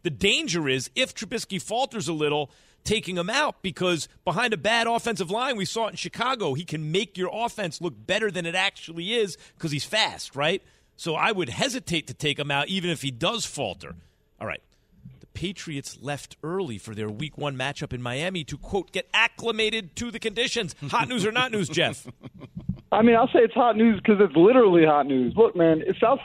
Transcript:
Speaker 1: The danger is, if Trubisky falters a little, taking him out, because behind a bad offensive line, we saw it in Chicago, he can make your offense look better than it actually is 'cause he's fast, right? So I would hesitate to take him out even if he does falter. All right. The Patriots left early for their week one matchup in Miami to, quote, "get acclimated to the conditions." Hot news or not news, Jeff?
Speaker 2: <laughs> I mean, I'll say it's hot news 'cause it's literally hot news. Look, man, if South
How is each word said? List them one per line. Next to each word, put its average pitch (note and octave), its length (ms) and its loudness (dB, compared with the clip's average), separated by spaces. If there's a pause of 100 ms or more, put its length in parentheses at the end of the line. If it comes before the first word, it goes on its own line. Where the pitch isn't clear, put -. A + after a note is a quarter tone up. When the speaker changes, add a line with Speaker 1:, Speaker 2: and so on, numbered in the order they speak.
Speaker 1:
The F3 60 -2
danger F#3 600 0
is, C3 260 -2
if B3+ 200 -2
Trubisky G3 460 -6
falters A3+ 460 -4
a E3+ 60 -4
little, D3 380 -2 (320)
taking F#3 340 -2
him F3 120 -4
out, C#4 320 -2
because F3+ 460 -2 (160)
behind G#3+ 300 -2
a G#3 40 -4
bad A3+ 300 0
offensive A3+ 420 -2
line, A#3+ 280 -2
we F#3+ 80 -2
saw A3+ 220 -4
it - 40 -6
in F3 40 -16
Chicago, G#3 580 -4
he D3 100 -6
can D#3 280 -8
make G3 260 -2
your F3+ 160 -2
offense G#3+ 480 -6
look E3 120 -6 (140)
better G#3+ 240 0
than E3+ 140 -6
it E3 100 -6
actually F#3 580 -4
is G#3+ 240 -2 (200)
'cause D#3+ 140 -4
he's C#3+ 140 -4
fast, F#3 500 -4
right? D#3 280 -2 (320)
So D#3+ 200 -6
I E3+ 160 0
would F3+ 180 -4
hesitate F3 580 -4
to B2 60 -12
take D3 260 -4
him C#3+ 120 -4
out C#3+ 160 0
even F3+ 220 -2
if D#3+ 120 -4
he C#3 100 -4
does F3 340 -4
falter. E2+ 500 -8 (440)
All A2 80 -8
right. F2 140 -8 (580)
The - 80 -20
Patriots D#3+ 760 -10
left C#3 420 -10
early D#3+ 340 -6
for A2 180 -14
their G#2+ 140 -6
week A#2+ 280 -10
one C#3 200 -6
matchup C3+ 360 -6
in B2 80 -8
Miami D3 440 -6
to, C#3+ 120 -12
quote, - 340 -6
"get F#3 220 -6
acclimated A3 840 -2
to A#3+ 140 -8
the A3 80 -10
conditions." A3+ 540 -4 (160)
Hot A3+ 200 0
news A#3 160 0
or G#3+ 60 0
not B3 200 0
news, G3+ 180 0
Jeff? C#3+ 380 -2 (420)
Speaker 2:
<laughs> - 420 -8
I G#3 100 6
mean, A#3 140 8
I'll A#3 120 6
say - 120 6
it's A3+ 140 6
hot A#3+ 240 4
news A3 260 4
'cause G#3+ 160 6
it's F#3 160 6
literally F#3 500 8
hot D3 200 6
news. B2+ 300 2
Look, A3 200 6
man, E3 300 6
if F#3+ 140 0
South B3 240 4